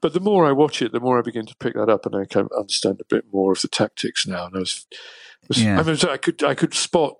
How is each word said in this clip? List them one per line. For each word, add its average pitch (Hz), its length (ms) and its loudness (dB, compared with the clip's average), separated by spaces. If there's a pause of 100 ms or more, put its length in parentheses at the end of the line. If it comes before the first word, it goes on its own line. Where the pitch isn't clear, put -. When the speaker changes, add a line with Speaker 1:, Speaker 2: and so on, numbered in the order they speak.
Speaker 1:
But 156 140 0
the 180 60 -2
more 190 260 4
I 139 60 4
watch 143 280 2
it, 120 100 -2
the 120 100 -4
more 123 180 2
I 117 40 4
begin 113 220 -6
to - 120 -18
pick 117 180 -4
that 107 160 -2
up, 101 160 -2
and 107 100 -4
I 98 80 -2
can 104 240 -2 (100)
understand 101 440 -2
a - 120 -4
bit 113 160 -2
more 95 220 2
of - 80 -2
the - 80 -4
tactics - 580 -4
now. 90 200 -8
And 90 100 -12
I 95 40 -4
was, - 260 -8 (640)
was 123 120 0
Speaker 2:
Yeah. 104 200 4
Speaker 1:
I - 20 4
mean, 160 140 0
so 180 120 2
I 135 100 -2
could, - 260 0
I 139 100 2
could 156 180 0
spot - 480 0